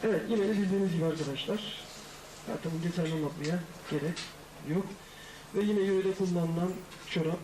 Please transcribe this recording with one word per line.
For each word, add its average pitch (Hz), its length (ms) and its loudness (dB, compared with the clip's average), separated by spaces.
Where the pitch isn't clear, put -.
Evet, 202 240 4
yine 208 200 4
de 220 40 4
bildiğiniz 196 400 4
gibi 165 120 2
arkadaşlar. 151 800 -2
Zaten - 320 -4
bu 170 100 0
detaylı 165 260 2
anlatmaya 156 460 0
gerek 151 280 0
yok. 190 160 2
Ve 202 80 2
yine 208 180 4
yörede 190 340 4
kullanılan 175 580 2
çorap 160 340 2